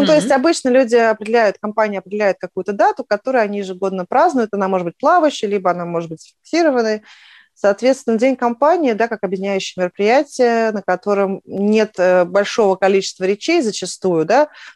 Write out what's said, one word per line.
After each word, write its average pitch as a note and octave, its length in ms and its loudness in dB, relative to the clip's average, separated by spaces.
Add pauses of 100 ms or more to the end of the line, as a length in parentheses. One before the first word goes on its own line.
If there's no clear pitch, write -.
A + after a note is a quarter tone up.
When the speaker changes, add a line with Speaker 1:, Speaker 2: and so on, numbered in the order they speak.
Speaker 1:
то D4+ 80 4
Speaker 2:
Мгм. - 20 6
Speaker 1:
есть C#4+ 180 2
обычно C#4 380 0
люди A#3+ 260 2
определяют, A3 640 0
компания G#3+ 380 -2
определяет G3 420 -2
какую-то F#3 320 -8
дату, D4 320 0
которую A#3+ 380 -2
они G3+ 160 -4
ежегодно F#3+ 460 -6
празднуют. C4 480 0
Она G3 140 -2
может F#3+ 200 -2
быть E3+ 120 -10
плавающей, D#4 480 0
либо G3 240 -2
она F3 140 -4
может E3+ 260 -6
быть - 320 -16
фиксированной. B3 600 -2 (520)
Соответственно, A3+ 640 0
День C4 160 2
компании, C4 580 0
да, A3 160 0
как G#3+ 160 -6
объединяющее F#3+ 580 -4
мероприятие, A3+ 920 0
на G#3 100 -8
котором G3 640 -2
нет, G#3+ 540 0
э, F3+ 260 4
большого F#3+ 520 0
количества F#3+ 480 0
речей G#3 360 0
зачастую, F#3 640 -2
да. C4+ 240 2 (280)